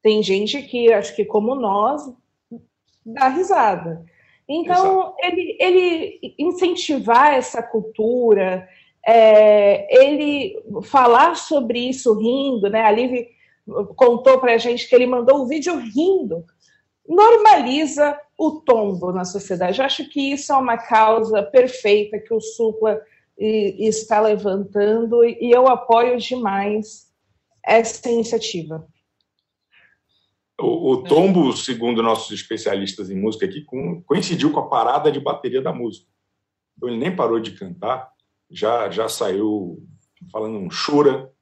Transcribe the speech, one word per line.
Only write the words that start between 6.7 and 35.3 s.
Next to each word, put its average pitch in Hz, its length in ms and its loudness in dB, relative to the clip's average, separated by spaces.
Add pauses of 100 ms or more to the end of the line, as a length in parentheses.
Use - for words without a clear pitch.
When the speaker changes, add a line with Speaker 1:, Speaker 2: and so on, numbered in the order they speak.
Speaker 1:
essa 247 280 -4
cultura, 214 1040 0 (380)
é, 214 1000 6
ele 285 580 -4 (220)
falar 262 520 4
sobre 240 520 -4
isso 254 300 0
rindo, 240 520 -2
né? 220 120 0
A 214 80 4
Liv 240 380 -2 (680)
contou 247 420 4
pra 240 200 2
gente 240 300 -4
que - 60 2
ele 247 120 6
mandou 254 360 2
o 247 40 -4
vídeo 311 300 -4
rindo. 240 680 -4 (640)
Normaliza 311 1120 4 (200)
o 311 220 -2
tombo 196 520 -2
na 180 120 -6
sociedade. 185 560 -6
Eu 269 60 0
acho 277 220 -6
que 277 240 -4
isso 285 200 -6
é 277 40 2
uma 247 200 0
causa 220 680 0
perfeita 208 760 0
que - 160 -10
o 220 60 -2
Supla 220 600 -4 (380)
e, 214 500 -2
está 214 320 -2
levantando 208 1040 0
e 240 260 -2
eu 247 180 6
apoio 247 500 2
demais 208 920 -6 (540)
essa 226 460 0
iniciativa. 208 760 -6 (1700)
Speaker 2:
O, 175 320 -2
o - 100 -2
tombo, 170 540 2
segundo 117 460 -4
nossos 110 280 -2
especialistas 98 800 -8
em 95 80 -8
música 101 280 -4
aqui, 92 160 -10
com, - 400 -10
coincidiu 151 500 -2
com 147 80 -2
a - 80 -8
parada 135 420 0
de 135 80 -6
bateria 131 440 -6